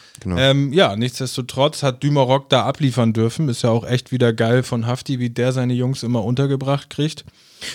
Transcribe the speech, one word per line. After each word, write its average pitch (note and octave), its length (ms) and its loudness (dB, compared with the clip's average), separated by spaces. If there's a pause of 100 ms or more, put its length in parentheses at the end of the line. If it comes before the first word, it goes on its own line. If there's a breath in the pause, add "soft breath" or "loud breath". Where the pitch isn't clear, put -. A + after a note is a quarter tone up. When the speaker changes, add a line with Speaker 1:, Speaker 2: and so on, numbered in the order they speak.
(200 loud breath)
Speaker 1:
Genau. F2+ 180 -4
Speaker 2:
Ähm, C3+ 360 2
ja, C#3 240 2
nichtsdestotrotz C3 840 -2
hat C3 220 -2
Dümer C#3+ 200 2
Rock C3 260 2
da A#2 160 4
abliefern B2 480 0
dürfen. A2+ 340 0
Ist A#2+ 140 -4
ja B2 80 2
auch A2+ 180 2
echt B2 240 -2
wieder A#2+ 220 2
geil A#2+ 300 2
von A#2 220 -4
Hafti, B2+ 340 -4
wie B2 100 -2
der A#2+ 240 -2
seine B2 220 0
Jungs B2+ 280 -2
immer A#2+ 220 0
untergebracht C3+ 640 -2
kriegt. D3+ 340 -6 (520 loud breath)